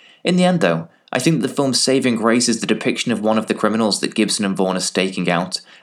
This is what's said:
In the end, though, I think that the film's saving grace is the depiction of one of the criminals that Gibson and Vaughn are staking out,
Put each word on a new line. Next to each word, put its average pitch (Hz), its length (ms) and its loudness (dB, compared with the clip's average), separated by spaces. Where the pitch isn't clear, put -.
In 180 140 2
the 180 80 4
end, 180 160 2
though, 82 280 0
I - 80 -2
think 165 220 2
that 131 60 -2
the 123 60 -6
film's 135 260 0
saving 127 360 2
grace 117 340 2
is 113 120 -2
the - 60 -6
depiction 113 440 -2
of 101 100 -2
one 110 160 2
of 110 100 -4
the 107 60 0
criminals 107 460 0
that - 160 -4
Gibson 107 300 0
and 95 120 -2
Vaughn 92 180 0
are 92 60 -4
staking 92 480 -2
out, 90 320 -2